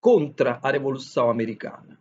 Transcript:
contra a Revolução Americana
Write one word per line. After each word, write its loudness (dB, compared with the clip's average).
contra 2
a 0
Revolução -2
Americana -8